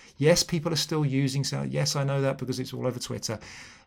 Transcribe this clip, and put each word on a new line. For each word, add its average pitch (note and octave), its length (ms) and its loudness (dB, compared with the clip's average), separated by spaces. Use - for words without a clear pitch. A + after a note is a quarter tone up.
Yes, E3 240 6
people E3 320 0
are D3+ 40 0
still D3+ 280 0
using C3+ 380 2
Saudi. C#3 260 -4
Yes, C#3+ 260 0
I C#3+ 80 2
know C#3 180 2
that C3+ 180 0
because B2+ 200 -4
it's B2+ 140 -6
all B2 140 -2
over A#2+ 120 -2
Twitter. A2+ 380 -6